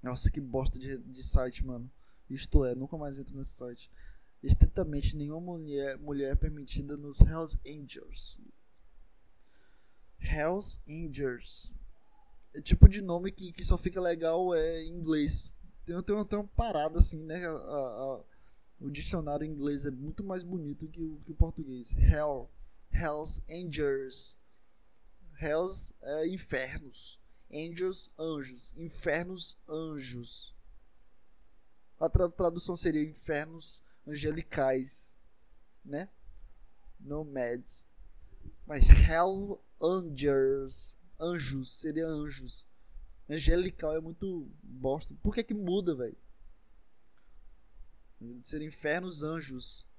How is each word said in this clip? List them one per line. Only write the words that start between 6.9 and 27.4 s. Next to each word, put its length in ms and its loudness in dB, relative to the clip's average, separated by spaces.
nos 240 -2
Hells 440 4
Angels. 720 -14
Hells 680 0
Angels. 840 -6
É 80 -10
tipo 260 12
de 140 12
nome 320 -2
que, 200 -10
que 120 -10
só 140 4
fica 220 -2
legal 540 0
é 280 0
em 80 -8
inglês. 600 0
Tem, 160 -6
tem, 240 -2
tem 120 -2
uma 100 -6
parada 500 0
assim, 240 4
né? 240 -6
A, 40 -4
a, 760 -4
o 120 -8
dicionário 560 -2
em 40 -6
inglês 360 -4
é 40 -2
muito 320 -8
mais 200 -6
bonito 460 -6
que 140 -10
o, 220 -8
que 80 -12
o 20 -8
português. 600 2
Hell. 560 6
Hells 580 0
Angels. 880 -4
Hells 600 -2
é 260 -2
infernos. 880 -6